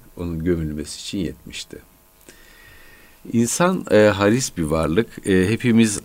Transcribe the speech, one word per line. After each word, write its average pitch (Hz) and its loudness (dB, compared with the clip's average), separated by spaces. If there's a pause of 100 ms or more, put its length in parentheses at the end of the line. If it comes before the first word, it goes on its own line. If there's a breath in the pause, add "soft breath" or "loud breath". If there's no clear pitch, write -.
(180)
onun 85 -8
gömülmesi 78 -4
için - -10
yetmişti. - -10 (1600 soft breath)
İnsan, 170 0
e, 107 6
haris 107 2
bir 85 -2
varlık. 80 -2
E, 92 4
hepimiz 113 2